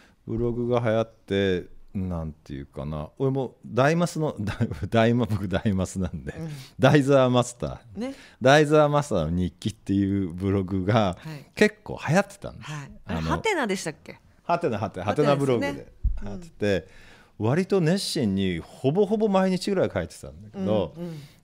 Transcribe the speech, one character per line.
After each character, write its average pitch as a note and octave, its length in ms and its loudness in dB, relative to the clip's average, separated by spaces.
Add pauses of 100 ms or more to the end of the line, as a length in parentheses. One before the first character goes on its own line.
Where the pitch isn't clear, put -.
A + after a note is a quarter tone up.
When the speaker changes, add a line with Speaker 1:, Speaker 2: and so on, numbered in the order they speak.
(260)
Speaker 1:
ブ A2+ 120 -6
ロ A#2+ 160 -2
グ A#2+ 160 -4
が A#2+ 100 2
流 A#2+ 60 -2
行 A2+ 160 2
っ A2 100 -4
て、 F#2+ 540 0 (280)
な F2+ 300 -4
ん D#2 80 -8
て - 220 -16
い C#2 80 -10
う C#2 60 -12
か C#2+ 180 -12
な、 D2+ 320 -8
俺 C3+ 140 0
も C3+ 240 -6 (100)
大 C#3 300 2
マ E3+ 100 2
ス D#3+ 140 -6
の、 D#3 180 -4
<laughs> - 20 -16
大-、 G#2 300 -2 (180)
大 A2+ 280 4
マ-、 A#2+ 100 2
僕 G2+ 220 -4
大 F#2 260 0
マ F#2+ 140 0
ス - 120 -8
な F2+ 80 0
ん D2+ 160 -8
で、 - 140 -10
Speaker 2:
う D#3+ 60 -8
ん。 D#3+ 60 -8 (300)
Speaker 1:
大 C#3+ 240 6
豆 C3 260 6
マ B2 140 4
ス - 140 -6
タ - 240 -8 (140)
ー。 - 40 -10
Speaker 2:
ね。 C4 140 -8 (260)
Speaker 1:
大 D3 260 8
豆 D3+ 220 6
マ D3 140 2
ス - 80 -8
タ A2 60 0
ー D#2+ 100 2
の D#2 60 -2
日 F2 280 0
記 G#2+ 100 -4
っ - 40 -8
て - 200 -6
い G2 300 2
う E2+ 80 -6
ブ F#2 200 -2
ロ G2 120 2
グ F#2 220 -2
が G#2 340 2
Speaker 2:
は D#3 160 -16
い。 C3+ 100 -18 (100)
Speaker 1:
結 G#3 280 2
構 - 240 -10
流 C#3 60 0
行 F#3+ 80 4
っ G3 60 -4
て - 100 -20
た - 140 -12
ん - 80 -18
で A#2 40 -18
す。 D3 80 -12
Speaker 2:
は D3 120 -10
い。 - 80 -18 (140)
Speaker 1:
あ - 80 -8
の、 - 40 -4
Speaker 2:
あ D#3+ 40 -4
れ、 D#3+ 60 -4
ハ - 120 -2
テ G#4+ 160 -2
ナ C4+ 100 0
で G3 100 -2
し F#3+ 80 -8
た E3 60 -6
っ D3 140 -12
け？ - 160 -18 (240)
Speaker 1:
ハ E3+ 160 0
テ E3 100 0
ナ、 G#2+ 80 -2
ハ G2+ 140 -4
テ - 80 -10
ナ、 F#2 80 -6
ハ A#2+ 80 0
テ D3 80 2
ナ C#3+ 120 4
ブ C#3 120 0
ロ B2 80 4
グ A2+ 60 0
で C#4 60 -2
Speaker 2:
ハ C#4+ 60 -4
テ - 60 -10
ナ - 40 -16
で - 20 -16
す - 40 -20
ね。 - 40 -20 (280)
Speaker 1:
流 G3+ 80 -10
行 G3 60 -10
っ F#3+ 40 -12
て E3+ 100 -16 (320)
て、 - 60 -18 (520)
Speaker 2:
う G2+ 40 -4
ん。 - 40 0
Speaker 1:
割 E3 180 2
と F#3+ 160 2
熱 E3+ 180 2
心 A2+ 360 -2
に F#2 240 0
ほ - 320 -2
ぼ G3 160 2
ほ G#3+ 100 0
ぼ A3 100 2
毎 F#3+ 220 2
日 F#3 220 -2
ぐ G3 40 0
ら D3 120 2
い - 40 -4
書 F#2 100 -2
い E2 60 -4
て - 140 -16
た - 80 -14
ん D#2 140 -20
だ G#2+ 80 -20
け F#3+ 120 -8
ど、 G#2+ 320 0
Speaker 2:
う E3 60 -12
ん - 40 -8
う - 20 -10
ん。 E3 120 -12 (240)